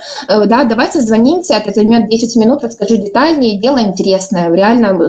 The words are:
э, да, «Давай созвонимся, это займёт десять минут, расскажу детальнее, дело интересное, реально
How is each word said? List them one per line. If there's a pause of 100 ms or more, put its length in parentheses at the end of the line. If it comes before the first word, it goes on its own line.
(280)
э,
да,
«Давай
созвонимся,
это
займёт
десять
минут,
расскажу
детальнее,
дело
интересное,
реально (160)